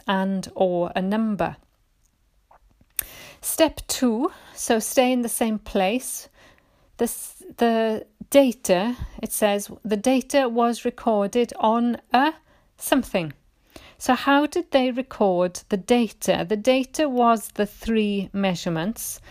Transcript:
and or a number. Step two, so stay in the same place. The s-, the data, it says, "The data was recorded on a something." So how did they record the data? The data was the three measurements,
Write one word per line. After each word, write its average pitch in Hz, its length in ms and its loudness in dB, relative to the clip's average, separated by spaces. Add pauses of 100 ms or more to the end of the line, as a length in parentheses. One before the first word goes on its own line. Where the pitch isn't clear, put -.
and 190 480 -2
or 175 400 0
a 190 60 -2
number. 196 560 -2 (1800)
Step - 460 0
two, 247 440 0 (220)
so - 260 0
stay 247 320 2
in 247 100 0
the 233 80 -4
same 220 300 -2
place. - 720 -4 (680)
The 233 80 -2
s-, - 380 -10 (140)
the 226 480 0 (240)
data, 240 640 4 (260)
it 220 100 -8
says, 202 400 -2 (140)
"The 214 120 -2
data 262 520 2
was 233 360 0
recorded 233 720 0
on 233 380 2 (140)
a 285 220 2 (440)
something." 196 560 -2 (640)
So - 140 0
how 277 320 4
did 339 260 -4
they 262 200 2
record 185 800 0
the 214 80 -2
data? 208 720 0
The 214 100 -2
data 262 520 0
was 233 400 2
the 208 160 -2
three 208 680 -2
measurements, 185 840 -4 (120)